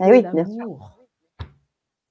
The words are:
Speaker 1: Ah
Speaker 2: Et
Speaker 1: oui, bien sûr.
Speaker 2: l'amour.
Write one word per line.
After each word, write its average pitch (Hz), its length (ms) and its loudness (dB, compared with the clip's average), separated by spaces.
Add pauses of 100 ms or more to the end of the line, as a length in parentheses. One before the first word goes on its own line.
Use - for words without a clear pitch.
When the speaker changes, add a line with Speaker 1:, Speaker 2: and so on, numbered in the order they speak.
Speaker 1:
Ah 185 80 2
Speaker 2:
Et - 20 4
Speaker 1:
oui, 247 120 6
bien 175 240 -6
sûr. 214 120 -14
Speaker 2:
l'amour. 226 480 -20 (1040)